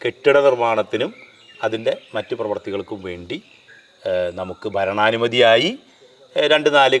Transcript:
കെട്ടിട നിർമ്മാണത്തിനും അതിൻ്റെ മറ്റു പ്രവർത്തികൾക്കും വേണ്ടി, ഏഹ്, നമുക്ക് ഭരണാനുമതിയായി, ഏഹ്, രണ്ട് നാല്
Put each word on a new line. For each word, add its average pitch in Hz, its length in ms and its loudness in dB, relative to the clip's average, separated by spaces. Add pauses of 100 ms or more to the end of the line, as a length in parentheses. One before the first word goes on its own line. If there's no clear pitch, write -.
കെട്ടിട 139 320 2 (100)
നിർമ്മാണത്തിനും 117 680 0 (540)
അതിൻ്റെ 110 280 -4 (200)
മറ്റു 110 260 -8
പ്രവർത്തികൾക്കും 101 600 -8 (100)
വേണ്ടി, 87 260 -12 (680)
ഏഹ്, 90 240 -2 (100)
നമുക്ക് 92 360 -10
ഭരണാനുമതിയായി, 113 920 2 (680)
ഏഹ്, 151 160 0
രണ്ട് 151 240 2
നാല് 131 240 4